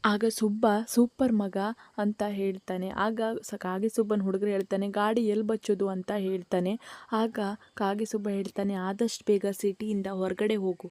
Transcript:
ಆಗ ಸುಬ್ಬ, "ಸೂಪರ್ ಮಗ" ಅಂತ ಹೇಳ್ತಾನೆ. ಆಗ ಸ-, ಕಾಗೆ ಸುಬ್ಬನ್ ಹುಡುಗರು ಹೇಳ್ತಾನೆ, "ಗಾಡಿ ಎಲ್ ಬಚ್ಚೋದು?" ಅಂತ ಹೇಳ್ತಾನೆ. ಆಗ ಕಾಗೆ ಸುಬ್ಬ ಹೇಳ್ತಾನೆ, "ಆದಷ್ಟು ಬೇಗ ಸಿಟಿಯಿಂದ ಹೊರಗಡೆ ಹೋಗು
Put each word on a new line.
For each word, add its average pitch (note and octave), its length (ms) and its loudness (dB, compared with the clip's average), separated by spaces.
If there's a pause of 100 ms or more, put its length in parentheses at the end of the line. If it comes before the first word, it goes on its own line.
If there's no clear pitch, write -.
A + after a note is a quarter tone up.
ಆಗ G#3 240 4
ಸುಬ್ಬ, A3 380 2 (200)
"ಸೂಪರ್ A#3+ 460 2
ಮಗ" G3+ 240 0 (400)
ಅಂತ G#3 320 0
ಹೇಳ್ತಾನೆ. F#3+ 680 -4
ಆಗ A3 240 0 (220)
ಸ-, - 160 -10
ಕಾಗೆ F#3+ 300 -2
ಸುಬ್ಬನ್ G#3+ 340 0
ಹುಡುಗರು F#3+ 280 0
ಹೇಳ್ತಾನೆ, G3 380 0
"ಗಾಡಿ G#3 380 2
ಎಲ್ G#3+ 180 2
ಬಚ್ಚೋದು?" G#3 440 0
ಅಂತ F#3 300 -4
ಹೇಳ್ತಾನೆ. F#3+ 540 0 (400)
ಆಗ A3+ 260 0 (360)
ಕಾಗೆ G#3 320 0
ಸುಬ್ಬ G#3 220 -2
ಹೇಳ್ತಾನೆ, G3 520 -2
"ಆದಷ್ಟು G3+ 460 -2
ಬೇಗ G3+ 260 4
ಸಿಟಿಯಿಂದ G3+ 600 -2
ಹೊರಗಡೆ F#3+ 440 0
ಹೋಗು F#3 340 -2